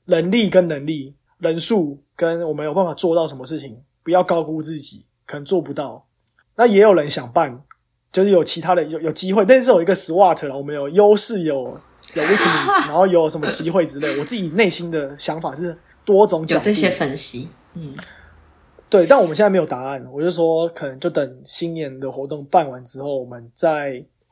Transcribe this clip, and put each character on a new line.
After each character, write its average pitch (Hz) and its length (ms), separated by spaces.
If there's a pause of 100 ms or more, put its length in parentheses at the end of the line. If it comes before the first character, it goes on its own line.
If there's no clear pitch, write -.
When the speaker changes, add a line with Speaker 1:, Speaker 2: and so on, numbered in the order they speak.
Speaker 1:
能 175 260
力 214 200
跟 180 180
能 143 180
力， 143 280 (240)
人 165 200
数 160 400 (160)
跟 170 320
我 156 60
们 147 120
有 147 100
办 190 100
法 165 80
做 165 240
到 165 100
什 139 100
么 127 100
事 156 120
情， 131 220 (220)
不 165 80
要 180 120
高 170 200
估 156 180
自 156 180
己， - 280 (200)
可 - 100
能 143 80
做 180 160
不 143 120
到。 131 340 (500)
那 233 100
也 202 140
有 214 120
人 147 160
想 127 240
办， 135 300 (480)
就 185 120
是 202 80
有 175 140
其 170 160
他 175 140
的， 165 100
有， 156 160
有 160 120
机 185 200
会， 202 140
但 254 160
是 247 80
有 190 100
一 170 40
个 185 100
swot 170 520
啦， 135 80
我 139 80
们 147 120
有 143 160
优 208 260
势， 202 260
有， 139 220 (500)
有 160 80
weakness， 349 640
Speaker 2:
<laughs> - 20
Speaker 1:
然 147 80
后 185 120
有 170 220
什 156 120
么 147 80
机 160 220
会 175 140
之 143 140
类， 143 200
我 147 60
自 240 120
己 180 140
内 190 200
心 170 200
的 143 280
想 156 220
法 156 140
是 170 220 (280)
多 196 220
种 160 200
角 160 100
度。 151 40
Speaker 2:
有 - 40
这 208 80
些 202 160
分 147 280
析， 139 320 (260)
嗯。 147 200 (920)
Speaker 1:
对， 185 180
但 277 120
我 226 80
们 156 80
现 202 80
在 208 60
没 190 80
有 165 80
答 131 160
案， 131 320
我 139 80
就 175 100
说 165 380
可 165 180
能 135 140
就 175 80
等 135 380
新 170 260
年 143 260
的 135 140
活 135 140
动 147 180
办 147 240
完 127 160
之 131 180
后， 143 160
我 123 60
们 120 300
在 143 500 (280)